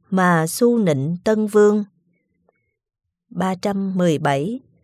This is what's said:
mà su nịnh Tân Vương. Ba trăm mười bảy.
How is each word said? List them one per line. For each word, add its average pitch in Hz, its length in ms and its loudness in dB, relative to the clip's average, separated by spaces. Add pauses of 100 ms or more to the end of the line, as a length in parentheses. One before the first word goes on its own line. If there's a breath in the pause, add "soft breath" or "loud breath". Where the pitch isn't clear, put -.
mà 175 380 2
su 240 300 0
nịnh 165 460 0
Tân 214 240 0
Vương. 208 360 4 (1500)
Ba 185 260 -4
trăm 196 420 -4
mười 175 200 2
bảy. 147 420 -4 (240)